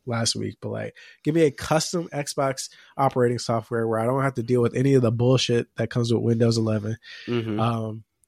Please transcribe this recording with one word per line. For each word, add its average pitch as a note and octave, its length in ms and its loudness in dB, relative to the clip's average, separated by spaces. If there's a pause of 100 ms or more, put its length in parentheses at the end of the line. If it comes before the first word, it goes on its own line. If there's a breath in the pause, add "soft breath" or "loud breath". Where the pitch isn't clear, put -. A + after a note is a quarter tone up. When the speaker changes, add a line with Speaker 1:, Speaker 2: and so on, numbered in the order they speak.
Speaker 1:
last A#2 300 -2
week, G#2+ 260 -6
but, A2 80 -8
like, G#2+ 260 -8 (280 loud breath)
give D3+ 100 0
me E3 80 2
a D3 100 6
custom D#3+ 600 -2
Xbox C#3 560 -4 (260 loud breath)
operating B2 440 2
software A2+ 480 -2
where A2+ 120 0
I A2+ 60 0
don't C3+ 160 0
have C3+ 140 0
to A#2 80 -4
deal B2 180 2
with A#2 140 0
any C3+ 180 4
of C3 80 6
the A2+ 100 4
bullshit B2 560 2 (100)
that A2+ 120 -2
comes A#2 240 0
with A2 80 2
Windows A#2 380 2
eleven. A2 380 -2 (300 loud breath)
Speaker 2:
Mm-hmm. A2+ 320 -2
Speaker 1:
Um, A2+ 440 -2 (240)